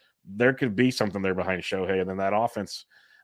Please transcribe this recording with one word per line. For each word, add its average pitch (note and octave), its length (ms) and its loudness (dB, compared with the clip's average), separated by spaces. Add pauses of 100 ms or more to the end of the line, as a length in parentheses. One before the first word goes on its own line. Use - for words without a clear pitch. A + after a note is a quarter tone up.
(240)
there A#2+ 300 2
could B2 200 -2
be B2 160 4
something G2+ 300 -2
there F#2+ 140 0
behind F2+ 280 -2
Shohei. F#2+ 380 0
And F2+ 80 -2
then F#2+ 80 -4
that G2 180 0
offense, A2 520 -2 (380)